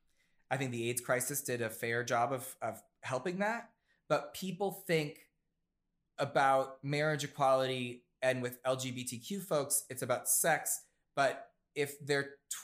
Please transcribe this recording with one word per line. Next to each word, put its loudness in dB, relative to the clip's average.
I -2
think -2
the -2
aids -2
crisis 0
did -2
a -2
fair -2
job 2
of, -6
of -6
helping -2
that, -2
but 0
people -4
think 0
about 4
marriage 0
equality, 2
and 2
with -4
L 4
G -4
B -6
T -6
Q -6
folks, 0
it's -8
about -2
sex. 2
But 0
if -2
their 0